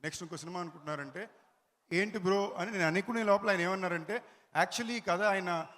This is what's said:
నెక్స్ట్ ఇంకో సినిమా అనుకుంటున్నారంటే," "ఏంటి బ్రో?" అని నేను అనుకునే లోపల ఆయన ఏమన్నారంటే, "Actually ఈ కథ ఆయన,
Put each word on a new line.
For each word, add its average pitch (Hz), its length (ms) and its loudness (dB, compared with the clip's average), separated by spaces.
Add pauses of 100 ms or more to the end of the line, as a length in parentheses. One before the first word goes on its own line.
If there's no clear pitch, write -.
నెక్స్ట్ 156 200 -8
ఇంకో 165 140 -10
సినిమా 170 240 -10
అనుకుంటున్నారంటే," 151 680 -10 (640)
"ఏంటి 208 260 2
బ్రో?" 196 400 2
అని 190 120 -4
నేను 185 160 2
అనుకునే 196 360 0
లోపల 208 280 4
ఆయన 185 100 2
ఏమన్నారంటే, 185 600 -2 (380)
"Actually 226 320 0
ఈ 233 80 -4
కథ - 220 0
ఆయన, 180 440 0 (120)